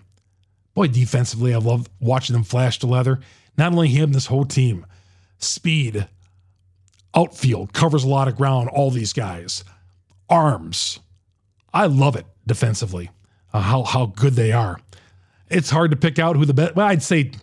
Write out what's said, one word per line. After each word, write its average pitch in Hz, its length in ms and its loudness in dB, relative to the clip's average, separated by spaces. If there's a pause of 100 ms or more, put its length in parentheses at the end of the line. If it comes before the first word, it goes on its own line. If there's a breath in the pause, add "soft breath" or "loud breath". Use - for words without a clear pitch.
(720)
Boy, 190 140 2
defensively, 123 680 0
I 117 40 2
love 117 320 -2 (100)
watching 127 340 -2
them 117 100 2
flash 123 360 -2
the 127 80 -4
leather. 127 320 0 (380 loud breath)
Not 170 160 2
only 170 160 2
him, 143 240 2
this 135 120 0
whole 135 200 0
team. 123 400 -2 (520 soft breath)
Speed, 120 720 -4 (1080)
outfield, 123 580 0
covers 151 300 2
a 135 60 0
lot 135 180 2
of 117 80 -4
ground, 131 340 0
all 139 220 0
these 113 220 -4
guys. 90 500 -8 (680 soft breath)
Arms. 127 680 0 (760)
I 196 120 4
love 139 300 2
it - 100 -10 (200)
defensively, 104 640 -2 (440)
uh, 107 80 0
how, 120 220 2
how 127 240 0
good 131 260 0
they 113 180 2
are. 107 300 -2 (680 soft breath)
It's 170 200 0
hard 160 220 2
to 143 60 0
pick 156 200 0
out 165 180 2
who 147 100 4
the 143 80 2
best, 143 220 2
well, 208 120 4
I'd 185 160 2
say 147 280 0 (120)